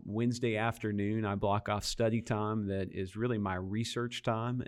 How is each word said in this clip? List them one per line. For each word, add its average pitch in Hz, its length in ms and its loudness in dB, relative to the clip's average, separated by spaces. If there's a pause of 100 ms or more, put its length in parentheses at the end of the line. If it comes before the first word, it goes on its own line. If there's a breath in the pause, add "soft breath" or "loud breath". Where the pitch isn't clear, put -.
Wednesday 117 520 0
afternoon, 107 680 0
I 101 120 2
block 101 320 2
off 104 160 0
study 113 380 2
time 107 460 0
that 95 220 0
is 92 260 -6
really 117 220 0
my 95 160 0
research 113 680 -4
time, 120 440 0